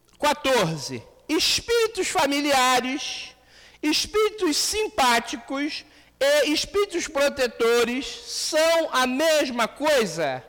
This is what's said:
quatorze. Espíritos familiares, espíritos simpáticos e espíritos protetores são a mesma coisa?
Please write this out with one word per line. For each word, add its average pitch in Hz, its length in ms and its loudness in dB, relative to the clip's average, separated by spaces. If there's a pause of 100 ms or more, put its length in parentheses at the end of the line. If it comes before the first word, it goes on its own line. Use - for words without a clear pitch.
(180)
quatorze. 185 840 0 (260)
Espíritos 440 800 0
familiares, 269 1300 0 (480)
espíritos 370 760 0
simpáticos 277 1300 -2 (340)
e 554 320 2
espíritos 339 560 -2
protetores 247 1000 0
são 320 840 0
a 254 160 2
mesma 262 640 2
coisa? 170 800 0